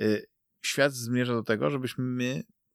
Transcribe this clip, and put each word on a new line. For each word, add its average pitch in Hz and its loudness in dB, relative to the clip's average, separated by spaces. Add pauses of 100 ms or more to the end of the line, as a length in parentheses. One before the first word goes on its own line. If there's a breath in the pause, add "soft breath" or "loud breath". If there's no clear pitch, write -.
y, 107 2 (380)
świat 139 2
zmierza 123 0
do 113 0
tego, 123 2
żebyśmy 131 -4
my 127 -2 (320)